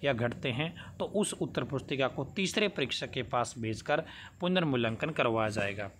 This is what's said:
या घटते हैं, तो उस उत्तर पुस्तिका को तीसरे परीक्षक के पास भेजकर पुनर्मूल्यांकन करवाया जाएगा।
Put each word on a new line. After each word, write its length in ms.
या 100
घटते 380
हैं, 460
तो 80
उस 280
उत्तर 300
पुस्तिका 440
को 160
तीसरे 440
परीक्षक 440
के 120
पास 340
भेजकर 460
पुनर्मूल्यांकन 720
करवाया 400
जाएगा। 500